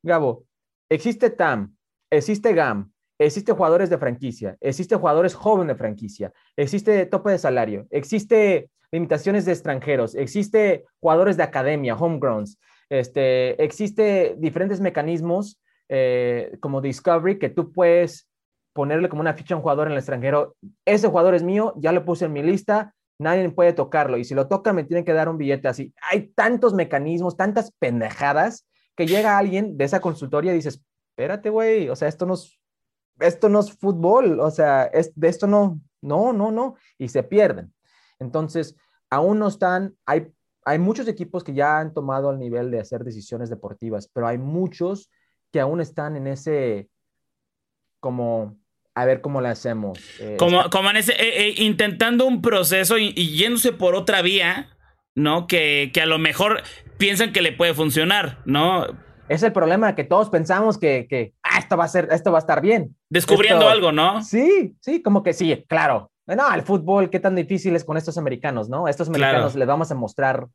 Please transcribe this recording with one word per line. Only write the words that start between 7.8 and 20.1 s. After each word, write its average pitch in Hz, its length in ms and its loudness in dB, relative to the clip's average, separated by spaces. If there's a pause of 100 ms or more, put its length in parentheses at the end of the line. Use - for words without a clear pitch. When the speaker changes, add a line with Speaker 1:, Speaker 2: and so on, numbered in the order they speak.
Speaker 1:
existe 208 800 2 (220)
limitaciones 170 560 -2
de 180 60 0
extranjeros, 139 600 -2
existe 202 720 0 (160)
jugadores 170 360 4
de 156 80 2
academia, 139 520 -2
homegrowns, 123 640 -4 (320)
este, 127 760 0
existe 202 760 0
diferentes 180 420 -2
mecanismos, 170 800 -4 (280)
eh, 123 720 -2
como 139 200 -4
Discovery, 165 580 0
que 147 100 -2
tú 170 240 -4
puedes 170 560 2 (440)
ponerle 151 360 -2
como 151 120 -6
una 156 140 -2
ficha 165 200 -8
a - 20 -4
un 147 60 -8
jugador 151 240 0
en 156 60 -4
el 139 60 -2
extranjero, 139 580 -2 (280)